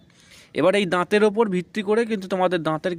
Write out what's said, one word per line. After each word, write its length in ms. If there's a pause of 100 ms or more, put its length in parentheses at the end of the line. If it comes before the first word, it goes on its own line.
(540)
এবার 220
এই 100
দাঁতের 380
ওপর 260
ভিত্তি 320
করে 240
কিন্তু 220
তোমাদের 360
দাঁতের 360